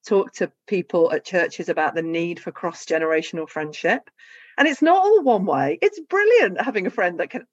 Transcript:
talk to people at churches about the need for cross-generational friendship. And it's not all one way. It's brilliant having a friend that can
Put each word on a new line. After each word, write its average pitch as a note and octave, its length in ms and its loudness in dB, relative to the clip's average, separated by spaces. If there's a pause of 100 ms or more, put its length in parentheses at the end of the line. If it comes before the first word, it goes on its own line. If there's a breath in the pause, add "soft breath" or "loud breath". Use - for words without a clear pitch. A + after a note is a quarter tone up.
talk G3 280 0
to - 180 -4 (160)
people F3 440 0
at D#3+ 140 -4
churches E3+ 440 -4
about D#3 260 0
the E3 80 -4
need E3+ 360 -4
for E3 120 -12
cross-generational D#3+ 960 -4
friendship. D#3 600 -4 (500 loud breath)
And C#4+ 80 4
it's D4 160 0
not F#4 200 4
all G#4 200 6
one G#3 240 2
way. C#3 340 0
It's G#4 180 0
brilliant F#4+ 640 2
having G#3 240 -2
a F3+ 60 -4
friend F3+ 280 -2
that E3+ 120 -4
can - 220 -12